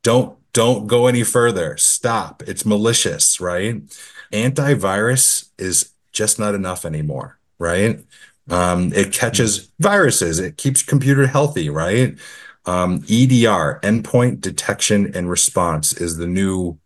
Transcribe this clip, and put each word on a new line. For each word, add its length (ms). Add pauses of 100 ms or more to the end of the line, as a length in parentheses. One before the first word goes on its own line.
Don't, 320 (180)
don't 340
go 200
any 160
further. 520
Stop. 720
It's 180
malicious," 760
right? 400 (500)
Antivirus 1300
is 320 (240)
just 260
not 160
enough 300
anymore, 540 (200)
right? 400 (500)
Um, 440
it 180
catches 580 (100)
viruses. 600
It 160
keeps 260
computer 460
healthy, 420
right? 460 (500)
Um, 420
E 180
D 200
R, 360
endpoint 580
detection 760
and 160
response, 640
is 240
the 100
new 580